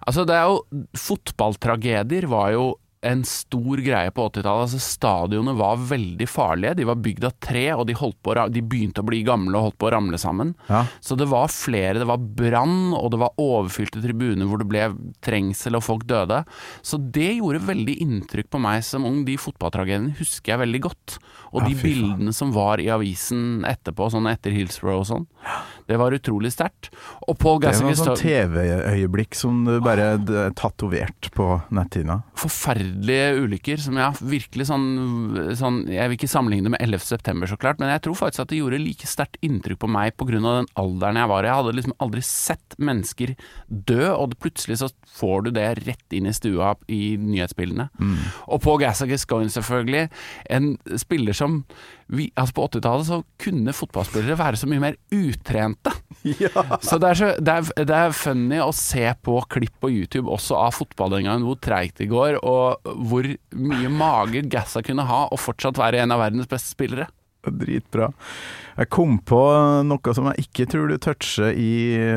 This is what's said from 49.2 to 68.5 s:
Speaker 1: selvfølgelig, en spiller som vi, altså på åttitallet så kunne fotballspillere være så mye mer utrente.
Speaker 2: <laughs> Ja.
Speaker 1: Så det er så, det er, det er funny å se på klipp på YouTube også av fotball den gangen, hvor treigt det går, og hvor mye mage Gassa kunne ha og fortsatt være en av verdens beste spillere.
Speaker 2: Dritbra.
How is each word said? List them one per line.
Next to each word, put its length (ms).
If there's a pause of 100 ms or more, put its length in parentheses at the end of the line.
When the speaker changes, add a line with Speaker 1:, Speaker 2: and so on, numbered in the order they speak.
Speaker 1:
selvfølgelig, 540 (420)
en 220 (260)
spiller 380
som 240 (480)
vi, 280
altså 180
på 140
åttitallet 380
så 160 (160)
kunne 360
fotballspillere 640
være 180
så 120
mye 120
mer 160 (140)
utrente. 840
Speaker 2:
<laughs> 60 (220)
Ja. 240 (340)
Speaker 1:
Så 160
det 80
er 80
så, 120 (120)
det 160
er, 320
det 80
er 160
funny 480
å 160
se 300 (180)
på 140 (100)
klipp 320
på 140
YouTube 340
også 320
av 160
fotball 400
den 140
gangen, 180
hvor 140
treigt 400
det 100
går, 320
og 400
hvor 460 (260)
mye 400
mage 560
Gassa 320
kunne 240
ha 140 (100)
og 80
fortsatt 400
være 240
en 80
av 80
verdens 320
beste 240
spillere. 320 (380)
Speaker 2:
Dritbra. 640 (640)